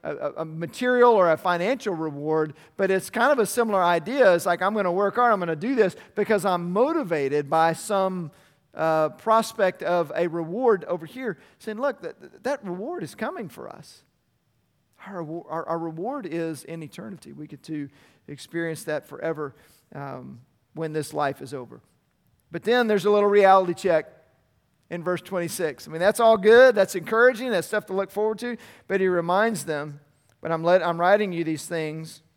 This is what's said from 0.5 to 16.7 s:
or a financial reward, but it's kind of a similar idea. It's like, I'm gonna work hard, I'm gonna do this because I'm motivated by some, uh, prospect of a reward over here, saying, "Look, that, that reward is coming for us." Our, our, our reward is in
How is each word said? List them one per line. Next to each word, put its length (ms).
or 180
a 40
financial 600
reward, 580
but 160
it's 180
kind 220
of 80
a 60
similar 360
idea. 500
It's 140
like, 160
I'm 120
gonna 180
work 240
hard, 160
I'm 80
gonna 160
do 180
this 220
because 300
I'm 280
motivated 800
by 220
some, 580
uh, 340
prospect 760
of 320
a 140
reward 560
over 220
here, 320
saying, 200
"Look, 240
that, 420
that 200
reward 380
is 120
coming 340
for 200
us." 360
Our, 160
our, 180
our 120
reward 480
is 380
in 180